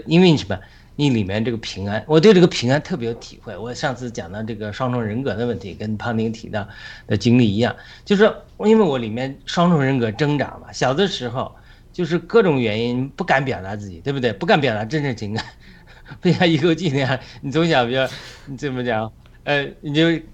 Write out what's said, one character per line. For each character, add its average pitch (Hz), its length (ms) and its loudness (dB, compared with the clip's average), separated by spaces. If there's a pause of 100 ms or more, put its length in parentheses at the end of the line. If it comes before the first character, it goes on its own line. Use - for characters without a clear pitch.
因 165 120 6
为 180 160 8
什 95 140 -4
么？ 95 80 -4 (400)
你 143 120 2
里 113 140 2
面 101 200 -2
这 123 60 -2
个 113 80 -4
平 101 320 -8
安， 110 160 -4
我 156 140 4
对 208 140 8
这 180 60 6
个 170 60 8
平 120 240 0
安 143 100 4
特 180 160 -8
别 117 120 -4
有 117 80 -4
体 - 260 -20
会。 101 160 -14
我 120 160 -10
上 131 220 -4
次 123 160 -10
讲 101 200 -12
到 107 120 -8
这 113 100 -8
个 104 180 -8
双 123 200 -4
重 123 100 -2
人 110 220 -4
格 120 100 -2
的 120 140 -4
问 117 100 -4
题， 90 160 -12
跟 107 240 -6
胖 117 180 -4
丁 113 160 -2
提 - 180 -12
到 101 180 -6 (400)
的 107 100 0
经 120 220 4
历 104 160 4
一 - 20 -2
样， 113 180 0 (300)
就 202 100 2
是 196 80 6
说， - 440 0
因 220 100 8
为 214 80 6
我 135 120 0
里 113 120 -4
面 131 260 -6 (100)
双 175 240 2
重 156 120 4
人 135 160 2
格 113 140 0
挣 147 260 0
扎 123 100 -2 (140)
嘛， - 100 -20
小 131 220 0
的 185 140 2
时 123 200 -6
候 117 280 -6 (360)
就 180 140 -4
是 165 140 0
各 220 240 2
种 147 160 4
原 110 200 0
因 123 300 -2
不 - 140 -8
敢 139 200 2
表 113 200 -6
达 98 120 -8
自 104 140 -10
己， 82 100 -14
对 139 140 -4
不 139 60 -4
对？ 120 140 0
不 175 120 -6
敢 196 140 4
表 123 160 0
达 107 100 -4
真 147 160 -4
正 135 140 -4
情 104 180 -8
感， 110 100 -4 (360)
<laughs> - 420 -20
不 180 80 2
像 180 180 4
一 160 100 2
口 165 180 2
气 180 140 -2
那 135 100 0
样， 131 180 0 (240)
你 139 100 -8
从 165 160 2
小 135 180 4
比 120 80 -2
较， 131 140 2 (380)
你 139 120 -14
怎 143 140 -6
么 123 120 -4
讲？ 110 280 -2 (340)
呃， 143 200 0 (140)
你 147 160 -6
就 160 120 4 (260)